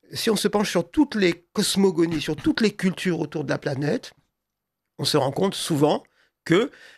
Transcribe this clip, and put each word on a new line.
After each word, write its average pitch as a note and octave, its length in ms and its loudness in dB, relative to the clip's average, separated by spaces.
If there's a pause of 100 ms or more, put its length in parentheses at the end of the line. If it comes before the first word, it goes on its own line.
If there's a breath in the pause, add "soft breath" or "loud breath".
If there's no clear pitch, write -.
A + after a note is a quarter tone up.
(140)
si D3+ 160 -2
on G#3 80 2
se - 100 -2
penche G#3 220 0
sur E3+ 200 -2
toutes - 260 0
les F3+ 380 0
cosmogonies, E3+ 680 2
sur D3+ 160 -4
toutes D4+ 240 0
les G#3 100 4
cultures F3+ 480 -2
autour D3+ 240 -6
de C3 60 -8
la C#3+ 80 -2
planète, D3 560 -4 (840)
on D3 60 -6
se D3 140 0
rend C3+ 140 0
compte F#3+ 240 -2
souvent D#3 480 0 (420)
que, G#3 260 2 (260 loud breath)